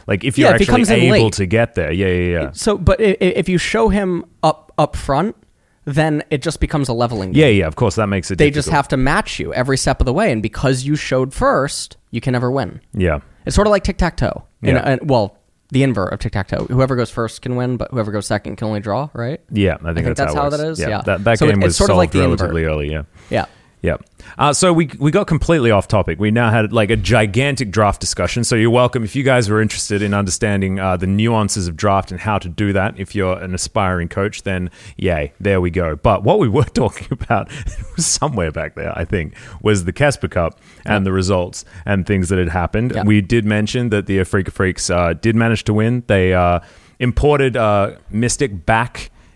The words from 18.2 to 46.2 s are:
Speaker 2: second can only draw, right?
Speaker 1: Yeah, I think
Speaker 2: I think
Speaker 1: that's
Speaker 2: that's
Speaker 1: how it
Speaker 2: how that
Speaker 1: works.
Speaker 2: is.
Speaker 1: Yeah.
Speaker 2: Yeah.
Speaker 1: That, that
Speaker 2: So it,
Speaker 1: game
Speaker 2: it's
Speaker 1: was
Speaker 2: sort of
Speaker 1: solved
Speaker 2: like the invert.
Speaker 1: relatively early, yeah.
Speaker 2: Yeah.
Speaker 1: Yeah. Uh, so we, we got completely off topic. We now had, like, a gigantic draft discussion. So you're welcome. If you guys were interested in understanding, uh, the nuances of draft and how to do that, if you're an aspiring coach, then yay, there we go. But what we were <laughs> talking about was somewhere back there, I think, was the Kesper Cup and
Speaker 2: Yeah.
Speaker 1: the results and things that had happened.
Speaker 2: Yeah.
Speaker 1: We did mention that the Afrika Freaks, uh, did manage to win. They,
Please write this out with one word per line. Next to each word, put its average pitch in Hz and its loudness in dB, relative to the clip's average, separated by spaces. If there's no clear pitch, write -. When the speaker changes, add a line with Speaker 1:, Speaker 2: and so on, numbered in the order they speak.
Speaker 2:
second 104 -4
can 110 -6
only 107 -4
draw, 110 -4
right? 123 -8
Speaker 1:
Yeah, 95 2
I - -6
think 80 -10
Speaker 2:
I 85 -4
think 82 -2
Speaker 1:
that's 80 -2
Speaker 2:
that's 76 -2
Speaker 1:
how 147 -2
it - 0
Speaker 2:
how 143 0
that 147 -4
Speaker 1:
works. 156 -4
Speaker 2:
is. - -4
Speaker 1:
Yeah. - -2
Speaker 2:
Yeah. 104 -4
Speaker 1:
That, 98 -2
that 113 4
Speaker 2:
So - 4
it, 120 6
Speaker 1:
game 101 2
Speaker 2:
it's - 4
Speaker 1:
was 85 -2
Speaker 2:
sort - 4
of 101 4
Speaker 1:
solved - 4
Speaker 2:
like 85 2
the 98 2
invert. 85 2
Speaker 1:
relatively 82 0
early, 76 -2
yeah. 78 -4
Speaker 2:
Yeah. 110 -2
Speaker 1:
Yeah. 85 0
Uh, 143 2
so 180 4
we, 165 2
we 143 2
got 185 2
completely 147 2
off 98 2
topic. 90 0
We 104 2
now 113 2
had, 110 2
like, 107 2
a 113 2
gigantic 110 0
draft 101 2
discussion. 98 -4
So 123 0
you're 113 4
welcome. 123 2
If 104 -8
you 139 -2
guys 123 2
were 107 2
interested 104 -2
in 101 0
understanding, 98 0
uh, 92 0
the 90 -2
nuances 104 0
of 82 -6
draft 98 0
and 90 -10
how 107 -2
to 92 -6
do 101 -2
that, 98 0
if - -8
you're 92 -2
an 92 -8
aspiring 92 -2
coach, 101 -6
then 90 -4
yay, 78 -2
there 98 2
we 90 0
go. 82 -2
But 95 0
what 156 4
we 175 2
were 95 2
<laughs> - -6
talking - -2
about - -2
was 170 -4
somewhere 101 -2
back 78 -8
there, 78 -8
I 85 -4
think, 82 -4
was 104 2
the 92 -4
Kesper - 0
Cup 85 -2
and 104 2
Speaker 2:
Yeah. 95 2
Speaker 1:
the 95 0
results 92 0
and 95 0
things 95 0
that 95 2
had 90 0
happened. 92 -2
Speaker 2:
Yeah. - -2
Speaker 1:
We 104 4
did 107 0
mention 107 0
that 101 0
the 98 0
Afrika 92 -2
Freaks, 92 -2
uh, 87 2
did 110 0
manage 113 2
to 107 0
win. 117 0
They, 92 2